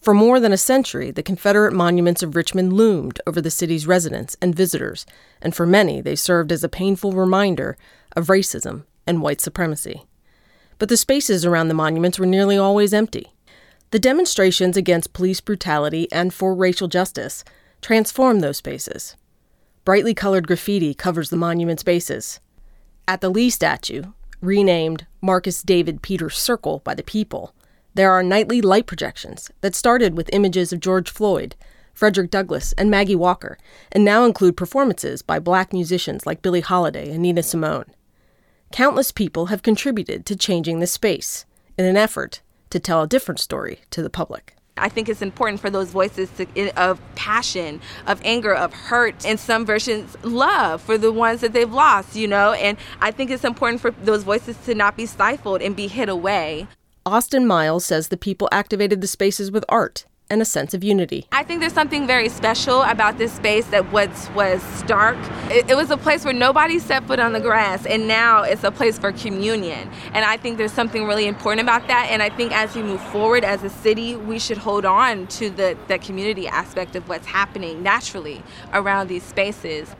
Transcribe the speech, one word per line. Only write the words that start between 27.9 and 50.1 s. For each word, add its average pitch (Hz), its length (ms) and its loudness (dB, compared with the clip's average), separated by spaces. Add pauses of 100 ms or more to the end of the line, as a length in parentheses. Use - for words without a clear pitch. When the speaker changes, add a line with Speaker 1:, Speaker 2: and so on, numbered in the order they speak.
Speaker 1:
there 190 160 4
are 185 140 4
nightly 214 360 2
light 208 280 4
projections - 640 -12 (100)
that 196 140 -4
started 233 420 2
with - 160 -4
images 185 400 2
of 170 60 -6
George 185 320 -2
Floyd, - 440 -2 (380)
Frederick 196 380 2
Douglass, 185 440 -2
and 202 140 2
Maggie 202 240 2
Walker, 175 460 0 (320)
and 208 120 6
now 214 220 6
include 185 320 4
performances 180 640 -2
by 160 160 -4
black 180 340 0
musicians 175 540 -4
like 160 160 -6
Billie 175 200 0
Holiday 156 500 -2
and 160 100 -4
Nina 175 220 0
Simone. 156 420 -4 (840)
Countless 269 400 2
people 170 360 -2
have 196 140 -4
contributed 214 640 -2
to 202 100 -6
changing 165 440 -2
this 175 120 0
space - 540 -4 (320)
in 185 80 2
an 185 100 4
effort - 460 -2 (300)
to 180 80 -2
tell 165 240 0
a 156 40 -2
different 240 320 0
story - 420 -8 (100)
to 170 100 -8
the 160 80 -6
public. - 460 -10 (200)
Speaker 2:
I 196 140 -2
think 220 180 -6
it's 214 140 -6
important 202 400 -4
for 202 80 -4
those 190 220 -4
voices 190 460 -2
to, 185 100 -6 (100)
i-, 196 180 -2
of 185 240 0 (140)
passion, 185 640 -4 (280)
of 196 180 0
anger, 220 300 0
of 165 180 -2
hurt, 240 500 0
and 214 160 -2
some 226 280 -2
versions 214 560 -2